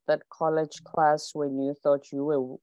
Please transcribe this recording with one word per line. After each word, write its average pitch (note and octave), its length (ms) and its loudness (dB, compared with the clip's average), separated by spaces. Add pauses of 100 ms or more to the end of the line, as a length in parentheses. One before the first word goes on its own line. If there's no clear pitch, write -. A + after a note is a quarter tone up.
that D3+ 220 0
college D#3 540 -2
class D3+ 520 2
when C#3+ 240 -2
you C#3 140 -2
thought C#3+ 380 0
you C#3 120 -4
were, C3+ 400 -2